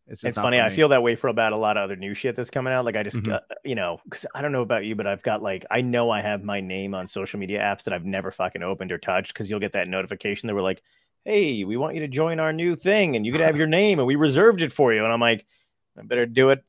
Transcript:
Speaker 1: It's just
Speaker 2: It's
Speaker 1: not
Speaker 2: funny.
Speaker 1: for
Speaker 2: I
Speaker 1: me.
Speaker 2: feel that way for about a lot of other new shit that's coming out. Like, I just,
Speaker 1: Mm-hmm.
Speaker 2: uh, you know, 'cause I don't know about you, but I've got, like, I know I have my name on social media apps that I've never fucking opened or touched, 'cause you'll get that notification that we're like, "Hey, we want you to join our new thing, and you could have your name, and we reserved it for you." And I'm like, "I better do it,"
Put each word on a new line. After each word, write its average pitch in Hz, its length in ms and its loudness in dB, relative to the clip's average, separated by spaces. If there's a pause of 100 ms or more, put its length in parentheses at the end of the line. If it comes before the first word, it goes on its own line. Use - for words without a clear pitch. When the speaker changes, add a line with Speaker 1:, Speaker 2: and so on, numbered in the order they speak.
Speaker 1:
It's - 140 -16
just - 80 -4
Speaker 2:
It's 107 80 -6
Speaker 1:
not 104 80 -2
Speaker 2:
funny. 123 120 4
Speaker 1:
for 117 60 6
Speaker 2:
I 110 60 4
Speaker 1:
me. 95 60 -4
Speaker 2:
feel 151 140 6
that 127 140 6
way 117 120 4
for 135 120 -2
about 110 260 2
a 107 40 -2
lot 107 200 0
of 101 60 0
other 98 120 -6
new 98 200 -8
shit 123 200 -4
that's 120 140 -6
coming 131 240 -2
out. 127 100 0
Like, 113 120 -2
I 107 80 -2
just, 104 140 -6
Speaker 1:
Mm-hmm. 107 160 -4
Speaker 2:
uh, - 60 -2 (240)
you 135 120 -6
know, 87 240 -4 (100)
'cause - 240 -14
I 139 80 -10
don't 147 100 -4
know 127 120 0
about 107 200 -2
you, 110 120 -6
but 104 100 -6
I've 98 160 -4
got, 107 220 -2
like, 95 260 -6
I 120 120 0
know 120 280 0
I 104 120 -2
have 104 220 -4
my 101 160 -4
name 95 360 -6
on 92 100 -8
social 98 340 -10
media 101 220 -6
apps 101 220 -2
that 101 100 -4
I've 87 120 -8
never 95 260 -4
fucking 90 320 -6
opened 92 280 -6
or 87 60 -4
touched, 95 380 -4
'cause 101 120 -10
you'll 104 120 -4
get 101 140 -4
that 90 140 -2
notification 95 600 -6
that 104 80 -4
we're 98 80 0
like, 95 180 -2 (420)
"Hey, 156 420 0
we 107 120 -4
want 156 160 -4
you 160 80 -6
to 151 60 -6
join 160 320 -2
our 160 140 0
new 170 220 -2
thing, 185 400 2
and 107 120 0
you 120 40 -2
could 160 100 0
have 160 160 4
your 156 100 2
name, 185 320 4
and 123 80 2
we 139 80 2
reserved 165 480 6
it 135 100 -2
for 127 180 4
you." 107 120 4
And 113 100 2
I'm 117 80 0
like, 113 240 4 (540)
"I - 20 -20
better 120 240 0
do 131 240 6
it," 135 200 4